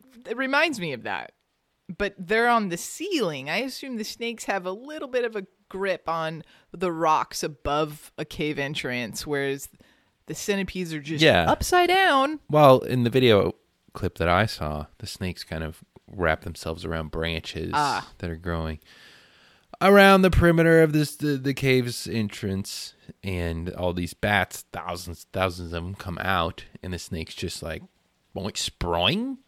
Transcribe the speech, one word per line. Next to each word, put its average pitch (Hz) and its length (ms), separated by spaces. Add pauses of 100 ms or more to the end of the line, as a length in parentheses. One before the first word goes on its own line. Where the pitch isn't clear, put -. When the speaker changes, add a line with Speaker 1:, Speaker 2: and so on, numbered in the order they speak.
(280)
Speaker 1:
it 226 80
reminds 269 440
me 165 140
of 120 80
that. 92 300 (680)
But 202 200
they're 220 300
on 220 220
the 170 80
ceiling. 185 720
I 180 80
assume 262 380
the 214 80
snakes 233 400
have 196 200
a 185 80
little 285 360
bit 247 160
of 220 120
a 190 100 (220)
grip 190 400
on 160 360 (280)
the 175 200
rocks 160 500
above 151 760
a 156 80
cave 151 340
entrance, 131 680
whereas 139 420 (580)
the 165 80
centipedes 185 600
are 151 60
just 151 220
Speaker 2:
Yeah. 92 280
Speaker 1:
upside 349 380
down. 311 520 (100)
Speaker 2:
Well, 143 300
in 123 240
the 117 60
video 107 440 (380)
clip - 260
that 85 100
I 92 180
saw, 76 400 (120)
the 107 80
snakes - 380
kind 80 180
of 76 220 (260)
wrap 82 320
themselves 82 440
around 80 240
branches 82 640
Speaker 1:
Ah. 139 440
Speaker 2:
that 87 120
are 82 60
growing 82 420 (1040)
around 196 400
the 185 80
perimeter 165 520
of 151 120
this, 151 220
the, 147 200
the 135 160
cave's 131 540
entrance, 101 880 (280)
and 85 520
all 90 180
these 87 220
bats, 101 580
thousands, 87 600
thousands 92 320
of 82 60
them 85 220
come 90 240
out, 90 460 (180)
and 92 120
the 87 40
snake's - 360
just - 280
like, 80 200 (520)
boing, 95 180
sproing. 131 840 (120)